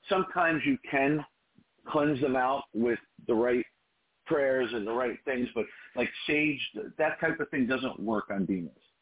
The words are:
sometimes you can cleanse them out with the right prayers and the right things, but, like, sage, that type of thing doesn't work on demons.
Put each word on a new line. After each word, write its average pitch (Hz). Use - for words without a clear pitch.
sometimes 180
you 135
can 147
cleanse 147
them 131
out 131
with 117
the 117
right 123
prayers 131
and 104
the 110
right 120
things, 123
but, 110
like, 120
sage, 151
that 156
type 160
of 143
thing 135
doesn't 127
work 104
on 98
demons. 87